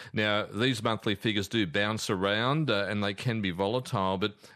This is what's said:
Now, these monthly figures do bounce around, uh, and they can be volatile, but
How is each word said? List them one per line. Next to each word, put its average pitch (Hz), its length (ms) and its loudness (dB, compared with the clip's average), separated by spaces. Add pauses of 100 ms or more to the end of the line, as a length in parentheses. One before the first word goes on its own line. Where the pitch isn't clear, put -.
(120)
Now, 107 340 2
these 113 340 0
monthly 110 360 0
figures 104 320 0
do 110 180 2
bounce 104 420 0
around, 117 600 2
uh, 101 180 2
and 104 140 -2
they 101 120 0
can 113 280 -2
be 92 80 0
volatile, 98 640 0
but 101 200 -2 (200)